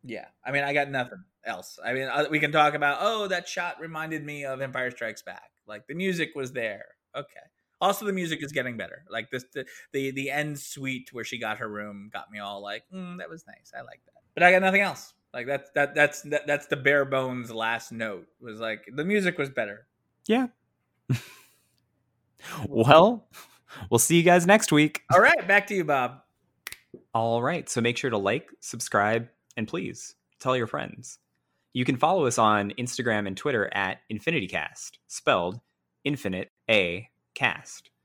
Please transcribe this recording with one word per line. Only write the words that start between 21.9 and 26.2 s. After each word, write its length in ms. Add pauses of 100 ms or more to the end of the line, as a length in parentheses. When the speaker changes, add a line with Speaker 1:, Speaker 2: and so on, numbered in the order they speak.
Speaker 2:
Well, 600 (640)
we'll 80
see 160
you 80
guys 240
next 240
week. 300 (120)
Speaker 1:
All 60
right, 280
back 200
to 80
you, 80
Bob. 380 (920)